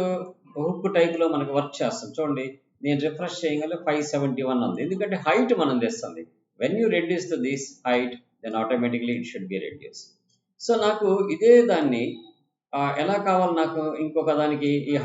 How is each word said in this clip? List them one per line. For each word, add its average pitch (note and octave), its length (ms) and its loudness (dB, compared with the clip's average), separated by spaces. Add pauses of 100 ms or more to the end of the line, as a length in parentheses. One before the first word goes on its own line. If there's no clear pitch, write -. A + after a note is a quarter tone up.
(640)
హుక్ F3+ 240 -4 (100)
టైప్ E3 240 4
లో E3 140 4
మనకు C#3 240 -2
వర్క్ - 220 -4
చేస్తుంది. A2+ 380 -4
చూడండి, C#3 280 -2 (380)
నేను C#3+ 220 2
రిఫ్రెష్ E3 380 -6
చేయగల D#3 320 -2 (100)
ఫైవ్ D3+ 160 0 (100)
సెవెంటీ C#3 380 0
వన్ B2 180 2
ఉంది, F#2 180 -4
ఎందుకంటే F#3+ 300 -2 (100)
హైట్ A#3 260 2 (100)
మనం C3+ 220 2
తెస్తుంది. F2+ 380 -6 (400)
When D#3 180 0
you A3+ 160 2
reduce E3+ 360 -2
to D3 140 -2
this C#3 180 -4 (240)
height, B2 260 0 (300)
then A2 180 -6
automatically A#2+ 580 -2
it - 120 -8
should F#2+ 200 -10
be F#2+ 140 -4
reduced. - 400 -16 (600)
So, A#3 60 0 (140)
నాకు G#3+ 240 2 (260)
ఇదే A3+ 160 8 (200)
దాన్ని, C3+ 300 2 (760)
ఆ, - 20 0 (240)
ఎలా G3+ 140 0 (100)
కావాలి, F#3 340 4
నాకు D#3+ 220 -2 (220)
ఇంకొక D#3 360 2
దానికి D3 300 2 (200)
ఈ C#3+ 120 2